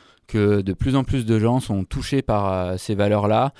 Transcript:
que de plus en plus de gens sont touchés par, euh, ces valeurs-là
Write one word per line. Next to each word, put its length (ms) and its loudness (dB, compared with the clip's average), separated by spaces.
que 340 2
de 140 -2
plus 220 0
en 80 2
plus 200 -2
de 140 2
gens 200 2
sont 260 -4
touchés 360 -4
par, 320 0
euh, 240 -2
ces 180 -4
valeurs-là 640 2